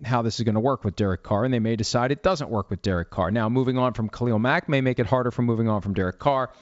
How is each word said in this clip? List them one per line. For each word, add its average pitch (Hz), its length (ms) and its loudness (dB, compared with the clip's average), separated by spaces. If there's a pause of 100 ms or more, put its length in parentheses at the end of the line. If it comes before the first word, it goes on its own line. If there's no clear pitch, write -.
how 120 160 0
this 113 180 -2
is 117 40 -2
gonna 107 160 2
work 127 240 0
with 101 120 -2
Derek 95 280 0
Carr." 104 200 0
And 131 80 0
they 123 60 0
may 113 180 0
decide 120 360 -2
it 143 100 -4
doesn't 175 300 0
work 107 180 -2
with 95 140 -6
Derek 87 260 -2
Carr. 90 220 -2
Now, 110 180 0
moving 127 300 0
on 127 140 0
from 110 160 -4
Khalil 120 280 -2
Mack 135 320 0
may 139 100 2
make 127 200 0
it 113 80 0
harder 123 240 2
for - 100 -4
moving 113 260 2
on 104 140 0
from 98 140 -4
Derek 92 240 -2
Carr, 131 420 0